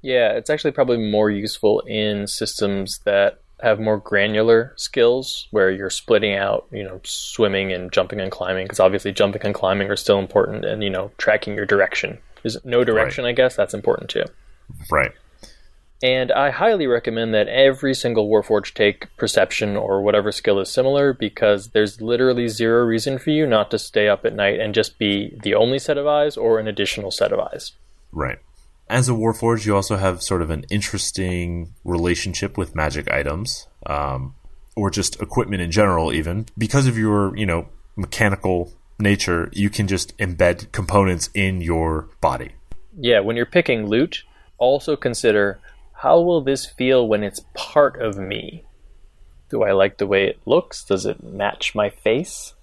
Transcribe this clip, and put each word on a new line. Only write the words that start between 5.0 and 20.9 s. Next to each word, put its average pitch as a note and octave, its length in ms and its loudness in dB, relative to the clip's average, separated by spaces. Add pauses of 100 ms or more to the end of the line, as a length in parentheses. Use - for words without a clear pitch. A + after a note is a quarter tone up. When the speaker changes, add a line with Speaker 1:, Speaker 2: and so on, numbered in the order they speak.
Speaker 1:
where F#2+ 200 2
you're F#2+ 180 -6
splitting G#2 460 0
out, G2 380 -2
you G#2 100 -10
know, F#2 220 -14
swimming G2 640 -2
and F#2 180 -6
jumping F#2+ 300 -2
and F#2+ 100 -4
climbing, F#2 380 -4
'cause - 140 -2
obviously F#2+ 320 2
jumping G2+ 320 0
and G#2 100 -2
climbing G2 340 0
are G2+ 60 0
still G2 240 2
important, G2+ 460 0
and, G#2+ 180 -4
you G2+ 60 -2
know, F#2+ 280 -4
tracking G#2+ 380 0
your G#2 100 -4
direction. - 520 0 (260)
Is A2 220 -6
no B2 180 2
direction, A2+ 400 0
Speaker 2:
Right. A#2+ 60 -2
Speaker 1:
I A#2+ 40 -4
guess, B2+ 220 2
that's G2+ 180 -2
important - 360 -2
too. - 160 -2 (680)
Speaker 2:
Right. C#2 220 0 (880)
Speaker 1:
And B2+ 300 2
I C#3 160 2
highly F3 360 2
recommend A#2 480 0
that G#2 140 4
every C3+ 480 4
single A2 340 0
Warforged G#2+ 440 2
take - 420 0
perception G2+ 640 0
or G2 240 0
whatever G#2 320 2
skill G2+ 260 0
is F#2+ 100 -4
similar, C3+ 440 2